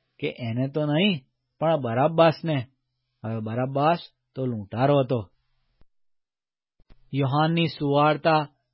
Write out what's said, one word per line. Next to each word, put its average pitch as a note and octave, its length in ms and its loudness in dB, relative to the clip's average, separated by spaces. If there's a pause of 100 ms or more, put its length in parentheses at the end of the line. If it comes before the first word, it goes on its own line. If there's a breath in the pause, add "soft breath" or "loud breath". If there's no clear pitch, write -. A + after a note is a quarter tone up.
(180)
કે, D3+ 220 -8
"એને B2 280 -4
તો D3+ 180 -4
નહીં, D#3+ 380 0 (360)
પણ D#3+ 160 2
બરાબ્બાસને." D3+ 920 0 (580)
હવે A2+ 160 -6
બરાબ્બાસ C3+ 580 0 (360)
તો C3 120 -4
લૂંટારો B2 540 0
હતો. B2 300 -2 (1800)
યોહાનની D#3 540 0
સુવાર્તા, D3+ 840 0 (260)